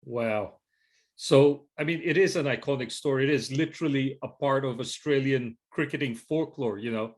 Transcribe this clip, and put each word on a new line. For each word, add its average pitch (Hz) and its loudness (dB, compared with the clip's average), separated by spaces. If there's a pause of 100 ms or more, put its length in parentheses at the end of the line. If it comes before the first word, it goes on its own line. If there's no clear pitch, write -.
Wow. 113 -4 (600)
So, 143 4 (120)
I 151 -4
mean, 160 -2
it 160 2
is 190 4
an 165 -2
iconic 127 -2
story. 135 -2
It 139 2
is 131 0
literally 139 -2
a 127 -8
part 135 0
of 127 -4
Australian 131 -2 (140)
cricketing 143 -4
folklore, 147 -4
you 113 -6
know. 113 -4